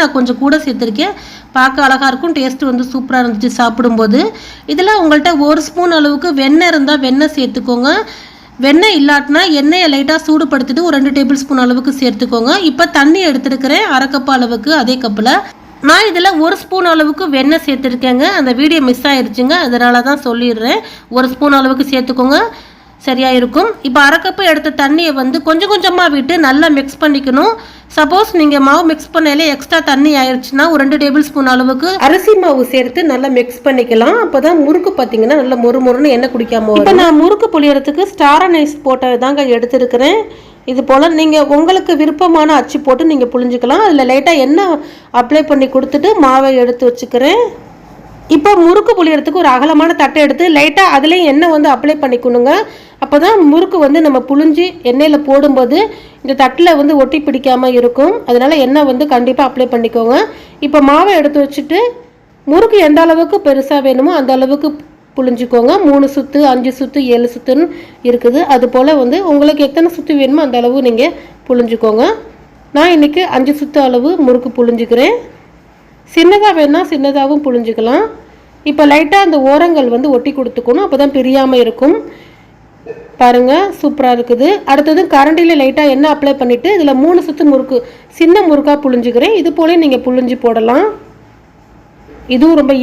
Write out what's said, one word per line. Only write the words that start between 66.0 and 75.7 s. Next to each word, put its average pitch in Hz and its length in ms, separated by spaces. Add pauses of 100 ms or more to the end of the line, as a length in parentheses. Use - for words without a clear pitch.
சுத்து, 285 240 (120)
அஞ்சு 247 280
சுத்து, 277 180 (160)
ஏழு 240 200
சுத்துன்னு 277 320 (420)
இருக்குது. 240 320 (140)
அது 247 200
போல 269 280
வந்து 254 160 (140)
உங்களுக்கு 294 360
எத்தனை 330 200 (100)
சுத்து 294 240
வேணுமோ 285 240
அந்த 240 160
அளவு 254 260
நீங்க 233 160 (440)
புளிஞ்சுக்கோங்க. 226 560 (720)
நான் 339 200
இன்னைக்கு 294 260 (160)
அஞ்சு 285 240
சுத்து 285 240
அளவு 247 240 (160)
முறுக்கு 247 320
புளிஞ்சுக்கிறேன். 233 580 (960)